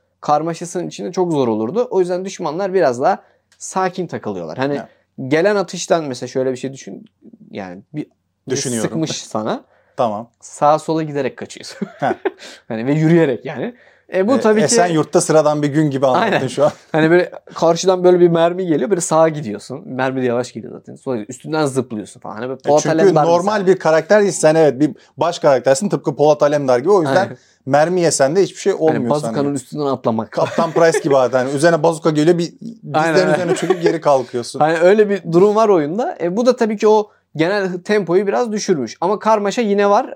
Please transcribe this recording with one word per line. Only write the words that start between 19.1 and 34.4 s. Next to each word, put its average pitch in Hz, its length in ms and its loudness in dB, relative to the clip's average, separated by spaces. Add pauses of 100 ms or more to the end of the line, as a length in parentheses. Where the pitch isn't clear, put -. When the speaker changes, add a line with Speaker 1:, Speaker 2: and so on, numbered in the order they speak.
Speaker 1:
gidiyorsun. 147 580 -10
Mermi 131 360 -4
de 127 40 0
yavaş 120 260 -4
geliyor - 200 -14
zaten. - 220 -18
Sonra 127 340 -8
üstünden 151 380 -4
zıplıyorsun 127 540 -6
falan. 98 140 -14
Hani 117 140 -10
böyle 131 160 -10
Speaker 2:
E, - 40 -4
Speaker 1:
Polat 147 140 4
Speaker 2:
çünkü 160 120 0
Speaker 1:
Alemdar 160 300 4
Speaker 2:
normal 175 360 0
Speaker 1:
misali. 180 60 -4
Speaker 2:
bir 185 120 4
karakter 160 440 2
değilsin. 190 180 0
Sen 156 140 4
evet 147 260 4
bir 147 100 2 (260)
baş 170 220 -2
karaktersin 139 500 2
tıpkı 147 280 -4
Polat 147 260 4
Alemdar 147 360 2
gibi. 170 120 0
O 196 120 4
yüzden 135 200 2
Speaker 1:
Aynen. 123 140 -6 (300)
Speaker 2:
mermi 156 340 2
yesen 170 360 2
de 196 60 4
hiçbir - 180 -4
şey 190 120 0
olmuyor 160 220 2
Speaker 1:
Hani 156 160 -2
bazukanın 143 340 -2
Speaker 2:
sana. 143 100 -4
Speaker 1:
üstünden 147 320 -8
atlamak. 113 440 -4
Speaker 2:
Kaptan 165 420 -2
Price 165 260 4
gibi 147 160 0
zaten. 127 400 2
Üzerine 160 280 2
bazuka 165 280 0
geliyor, 156 280 2
bir 170 220 -4
dizlerin - 340 -12
Speaker 1:
Aynen. 160 400 2
Speaker 2:
üzerine 170 200 0
çöküp 175 280 -2
geri 160 180 0
kalkıyorsun. 135 600 -2